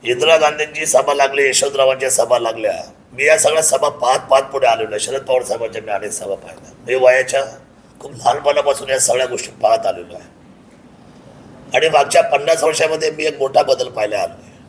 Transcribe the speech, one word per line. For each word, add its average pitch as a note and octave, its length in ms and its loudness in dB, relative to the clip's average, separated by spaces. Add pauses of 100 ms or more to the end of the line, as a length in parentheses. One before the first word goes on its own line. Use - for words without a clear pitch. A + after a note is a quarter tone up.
इंदिरा B2+ 320 2
गांधींची D3+ 500 0
सभा C#3+ 280 2
लागली, C#3 340 2
यशवंतरावांच्या C3+ 600 0
सभा A#2+ 280 2
लागल्या. A2+ 340 -2 (400)
मी B2+ 120 -4
या D#3 140 4
सगळ्या D#3 240 2
सभा D3 260 0
पाहत B2+ 300 0
पाहत C3+ 240 2
पुढे C3+ 240 -2
आलेलो A2+ 240 0
आहे, G#2 100 -6
शरद C3+ 220 -6
पवार B2+ 200 0
साहेबांच्या A2+ 400 -6
मी G#2+ 100 -8
अनेक G2+ 200 -6
सभा G2 220 -6
पाहिल्या. - 380 -18 (140)
मी B2 80 -2
वयाच्या C3 500 4 (560)
खूप - 120 -16
लहानपणापासून C#3 760 -2
या C3 100 0
सगळ्या B2+ 260 0
गोष्टी B2 240 -8 (120)
पाहत A2+ 240 2
आलेलो F2+ 280 -6
आहे - 140 -20 (1500)
आणि D#3 120 2
मागच्या D#3 340 4
पन्नास D3 420 0
वर्षामध्ये D#3 460 0
मी D3+ 140 -8
एक C#3+ 140 -4
मोठा C3+ 240 2
बदल B2+ 260 0
पाहायला G#2+ 300 -4
आलो - 240 -6
आहे. - 100 -20 (160)